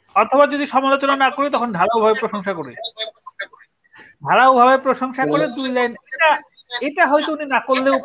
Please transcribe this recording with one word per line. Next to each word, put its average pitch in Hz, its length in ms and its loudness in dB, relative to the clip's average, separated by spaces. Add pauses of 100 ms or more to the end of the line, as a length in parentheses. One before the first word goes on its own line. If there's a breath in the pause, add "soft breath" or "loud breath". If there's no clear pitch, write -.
(140)
অথবা 226 320 4
যদি 285 200 -4
সমালোচনা 269 480 0
না 269 140 2
করি 277 200 -4
তখন 240 220 -2
ঢালাওভাবে 214 480 2
প্রশংসা 202 340 -6
করি। 139 200 -10 (1500 soft breath)
ঢালাওভাবে 247 540 4
প্রশংসা 262 480 -2
করে 294 220 0
দুই 254 240 -4
লাইন, 247 200 -2 (160)
এটা, 320 220 2 (520)
এটা 302 260 -2
হয়তো 294 260 0
উনি 302 120 -8
না 269 140 -2
করলেও 262 440 0